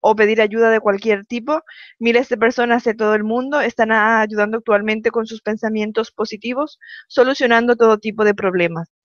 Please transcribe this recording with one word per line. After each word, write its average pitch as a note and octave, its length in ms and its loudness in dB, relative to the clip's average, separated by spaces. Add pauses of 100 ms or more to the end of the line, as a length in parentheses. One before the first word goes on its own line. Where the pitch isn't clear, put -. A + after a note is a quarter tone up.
o G#3+ 120 4
pedir A3 240 2
ayuda A3+ 280 2
de A3 120 2
cualquier G#3 440 -2
tipo. B3 360 -4 (360)
Miles A#3 300 0
de B3 80 -2
personas A#3 480 0
de A3+ 100 0
todo G#3+ 220 0
el G#3+ 80 -2
mundo B3+ 380 -2
están A3 320 -2
ayudando A3 640 0
actualmente A3 540 0
con A3+ 140 -4
sus A3 160 -14
pensamientos A3 720 -4
positivos, A#3+ 680 -6 (300)
solucionando A#3+ 720 2
todo A3+ 220 4
tipo G#3+ 260 -4
de G#3 80 4
problemas. F3 560 -2 (160)